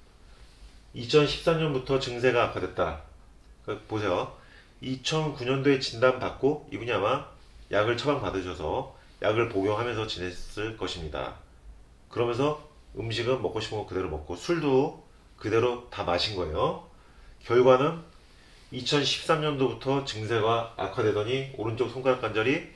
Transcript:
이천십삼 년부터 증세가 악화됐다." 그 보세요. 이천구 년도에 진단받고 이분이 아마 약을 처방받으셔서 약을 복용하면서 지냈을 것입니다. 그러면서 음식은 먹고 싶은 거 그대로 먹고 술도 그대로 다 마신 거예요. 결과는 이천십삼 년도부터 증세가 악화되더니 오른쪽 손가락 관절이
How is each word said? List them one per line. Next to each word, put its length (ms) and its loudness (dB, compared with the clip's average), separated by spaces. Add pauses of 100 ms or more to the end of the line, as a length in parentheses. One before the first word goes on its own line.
(960)
이천십삼 640 2
년부터 400 0
증세가 460 2
악화됐다." 580 -4 (640)
그 200 -6
보세요. 480 -2 (460)
이천구 640 -4
년도에 320 4
진단받고 960 2
이분이 180 -6
아마 360 0 (420)
약을 280 2
처방받으셔서 1000 -2 (240)
약을 280 2
복용하면서 580 0
지냈을 680 -8
것입니다. 600 -6 (760)
그러면서 640 -2 (240)
음식은 440 -2
먹고 180 -2
싶은 180 -6
거 80 -4
그대로 240 -4
먹고 280 -8
술도 680 2 (320)
그대로 540 2
다 160 -6
마신 320 0
거예요. 500 -2 (560)
결과는 580 6 (680)
이천십삼 720 0
년도부터 640 0
증세가 720 0
악화되더니 800 -2
오른쪽 320 -2
손가락 320 2
관절이 540 0